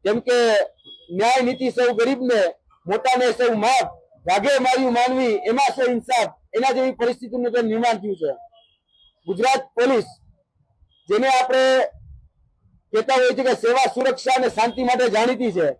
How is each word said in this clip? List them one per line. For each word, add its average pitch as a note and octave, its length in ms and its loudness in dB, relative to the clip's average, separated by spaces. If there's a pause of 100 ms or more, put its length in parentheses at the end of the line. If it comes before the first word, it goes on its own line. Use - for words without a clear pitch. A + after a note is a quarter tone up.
કેમ G#3+ 200 -2
કે B3 160 0 (720)
ન્યાય A#3 320 2
નીતિ B3+ 300 -2
સૌ B3 220 2
ગરીબને, A#3+ 460 0 (460)
મોટાને B3 460 0
સૌ A#3+ 240 0
માફ, C#4+ 320 2 (360)
વાઘે G#3 340 0
માર્યું B3+ 340 0
માનવી B3 420 0 (140)
એમાં B3+ 260 0
સૌ B3+ 160 0
ઇન્સાફ, - 420 -2 (200)
એના B3+ 240 0
જેવી C4 220 -2
પરિસ્થિતિનું A#3+ 540 -4
તો A#3+ 100 0
નિર્માણ A3+ 380 -2
થયું G3 200 -8
છે. D3+ 100 -4 (960)
ગુજરાત A3+ 360 0 (120)
પોલીસ, A#3+ 340 0 (1000)
જેને A3+ 200 0
આપણે B3+ 360 2 (1300)
કહેતા A3+ 240 0
હોઈએ B3 180 2
છીએ B3 100 -4
કે B3 120 2
સેવા, B3 380 2
સુરક્ષા B3+ 420 -2
અને B3+ 140 0
શાંતિ A#3+ 340 -2
માટે B3 260 0
જાણીતી A#3 420 0
છે E3+ 160 0 (120)